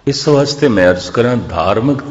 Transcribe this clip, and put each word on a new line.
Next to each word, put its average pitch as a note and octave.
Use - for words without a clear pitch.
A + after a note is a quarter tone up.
ਇਸ C#3
ਵਾਸਤੇ C#3+
ਮੈਂ F#2
ਅਰਜ਼ F2+
ਕਰਾਂ, B2
ਧਾਰਮਿਕ G2+